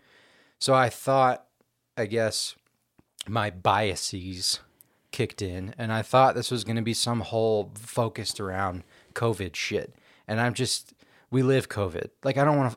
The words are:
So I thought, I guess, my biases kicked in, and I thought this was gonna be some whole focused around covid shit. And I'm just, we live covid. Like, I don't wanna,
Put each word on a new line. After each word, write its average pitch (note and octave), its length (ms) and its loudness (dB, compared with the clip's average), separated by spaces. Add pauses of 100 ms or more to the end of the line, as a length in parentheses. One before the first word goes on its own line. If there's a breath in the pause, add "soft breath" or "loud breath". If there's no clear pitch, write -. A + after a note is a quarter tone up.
(580 soft breath)
So - 140 2
I C3 160 6
thought, C3 560 2 (520)
I A2+ 100 0
guess, A2 480 -2 (760)
my G#2 220 0
biases F#2+ 1080 0 (500)
kicked - 320 -4
in, F#2 360 -6
and A2 140 -4
I A2 100 0
thought C3 320 6
this A#2 160 -2
was A#2 140 -2
gonna A2+ 180 -2
be A2 120 -2
some A#2+ 260 0
whole A2 540 0
focused A2+ 680 -4
around F#2 420 -4 (320 soft breath)
covid G2 400 -2
shit. - 400 -4 (320 soft breath)
And G#2+ 140 -2
I'm A#2+ 140 2
just, - 380 -4 (380 soft breath)
we C3 120 2
live C3 260 2
covid. F#2 420 -4 (140)
Like, C3+ 120 0
I C#3 80 4
don't D3 120 4
wanna, B2+ 200 0